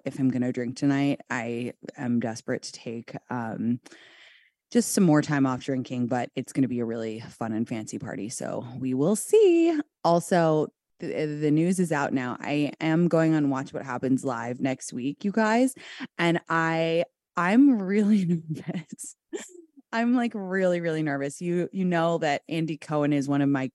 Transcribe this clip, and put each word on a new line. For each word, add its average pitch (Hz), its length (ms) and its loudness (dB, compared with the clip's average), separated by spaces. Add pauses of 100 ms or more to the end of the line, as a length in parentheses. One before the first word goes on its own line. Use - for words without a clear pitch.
if 139 160 -8
I'm 131 80 2
gonna 123 240 0
drink 120 240 -6
tonight. 139 540 0
I 120 420 -6 (260)
am 120 220 0
desperate 113 440 -4
to - 100 -14
take, 117 420 -12 (140)
um, 117 500 -4 (920)
just 240 200 2
some 202 140 4
more 151 160 6
time 143 240 2
off 127 180 -2
drinking, 127 440 -4
but 123 280 -2
it's 131 160 -6
gonna 131 160 2
be 120 140 -4
a 117 40 -4
really 113 360 -6
fun 113 320 -8
and 113 120 -2
fancy 113 320 -8
party. - 300 -8
So - 400 -8 (100)
we 131 160 -4
will 151 220 2
see. 339 640 4 (240)
Also, 165 640 4 (320)
the, 156 260 -4
the 151 260 0
news 175 280 4
is 165 140 2
out 143 180 0
now. 123 300 -2
I 147 400 -2
am 160 260 4
going 160 280 4
on 143 140 2
Watch 135 240 -4
What 123 120 -8
Happens 127 400 0
Live 123 340 -4
next 131 320 -4
week, 127 320 -8
you 202 80 -2
guys. 226 420 2 (440)
And 170 320 2
I, 165 560 0 (320)
I'm 220 440 6
really 202 440 4
<laughs> 165 240 -2
nervous. - 680 -10 (800)
I'm, 240 200 2
like, 240 180 0
really, 185 480 0
really 160 220 0
nervous. 143 360 -4
You, 175 320 -2
you 190 140 -2
know 170 320 2
that 151 320 0
Andy 160 280 -2
Cohen 147 360 0
is 139 160 0
one 143 140 2
of 139 60 2
my 131 240 0